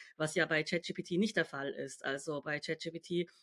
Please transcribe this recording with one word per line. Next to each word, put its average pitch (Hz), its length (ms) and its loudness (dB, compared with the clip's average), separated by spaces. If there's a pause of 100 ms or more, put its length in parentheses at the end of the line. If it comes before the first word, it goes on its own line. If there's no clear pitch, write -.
(160)
was 156 200 0
ja 165 100 6
bei 156 160 4
Chat 170 220 0
G - 80 -6
P 180 100 -4
T 175 160 0
nicht 214 180 2
der - 80 4
Fall 139 260 -4
ist. - 340 -8
Also 139 360 -2
bei 147 200 -4
Chat 156 220 -4
G 165 100 -6
P 165 80 -8
T 175 280 0 (140)